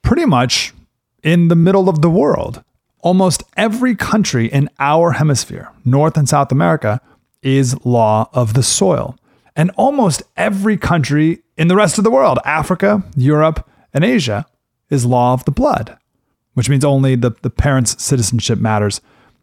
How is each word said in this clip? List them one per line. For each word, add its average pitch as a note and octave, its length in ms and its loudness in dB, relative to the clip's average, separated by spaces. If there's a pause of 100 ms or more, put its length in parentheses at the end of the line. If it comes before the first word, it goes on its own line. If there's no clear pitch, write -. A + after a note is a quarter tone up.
pretty D#4+ 240 0
much B2+ 480 0 (500)
in E3+ 240 2
the E3+ 80 2
middle F#3 320 2
of D#3 140 0
the E3+ 80 4
world. G3+ 540 -2 (380)
Almost F3+ 420 0 (120)
every A#3 400 -2
country C3 520 -2
in C#3+ 220 -2 (100)
our D#3 320 2
hemisphere, - 600 -2 (140)
North D3 320 2
and C#3+ 100 2
South C#3+ 240 0
America, C#3 480 0 (420)
is C3+ 440 0
law A2+ 480 2
of A#2 200 0
the B2+ 100 2
soil. E3+ 520 -2 (400)
And E3 220 0
almost A#3+ 460 0 (120)
every G3 400 -2
country D#3 680 0 (140)
in D#3+ 120 0
the F#3 80 2
rest G3+ 220 2
of G3+ 60 -2
the A3+ 80 2
world, A#3+ 320 2
Africa, F#3 600 -2 (120)
Europe, D3+ 520 0 (260)
and C#3+ 100 0
Asia, D3+ 420 -2 (440)
is B2+ 160 0
law B2 280 2
of C3 120 -4
the D3+ 60 0
blood, B3 460 -2 (560)
which B2+ 160 -2
means C#3 140 0
only C3+ 320 2
the, A#2+ 160 0 (100)
the A#2+ 80 -6
parents' C3 520 -2
citizenship A#2 580 -2
matters, G#2 420 -2 (420)